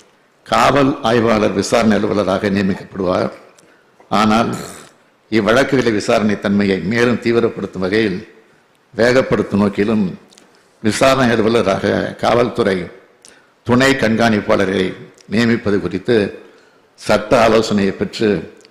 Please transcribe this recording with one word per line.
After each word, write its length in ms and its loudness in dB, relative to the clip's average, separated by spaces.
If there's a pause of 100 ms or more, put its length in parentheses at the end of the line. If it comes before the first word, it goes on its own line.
(440)
காவல் 580 2
ஆய்வாளர் 500 2
விசாரணை 440 2
அலுவலராக 540 -2
நியமிக்கப்படுவார். 800 -2 (760)
ஆனால், 460 0 (760)
இவ்வழக்குகளை 640 2
விசாரணை 480 -2
தன்மையை 400 0
மேலும் 360 0
தீவிரப்படுத்தும் 640 -2
வகையில், 560 -2 (640)
வேகப்படுத்தும் 640 0
நோக்கிலும், 520 0 (680)
விசாரணை 480 2
அலுவலராக 880 0
காவல்துறை 760 -2 (720)
துணை 300 2
கண்காணிப்பாளரை 1000 0 (360)
நியமிப்பது 500 0
குறித்து 580 -2 (560)
சட்ட 480 0
ஆலோசனையை 500 2
பெற்று 600 -4 (180)